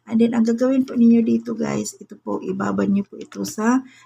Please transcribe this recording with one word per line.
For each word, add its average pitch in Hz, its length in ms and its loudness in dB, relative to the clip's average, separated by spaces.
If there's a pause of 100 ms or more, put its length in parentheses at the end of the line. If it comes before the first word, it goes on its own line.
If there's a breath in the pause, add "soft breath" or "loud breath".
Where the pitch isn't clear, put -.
And 233 100 -2
then, 233 140 4
ang 226 160 0
gagawin 254 400 0
po - 80 -10
ninyo 233 260 6
dito, 226 380 -2
guys, 214 400 -6
ito 202 180 -20
po, 208 220 -6
ibaban 98 560 -2
nyo 202 80 0
po - 160 -18
ito - 240 -12
sa 247 400 -2 (220 loud breath)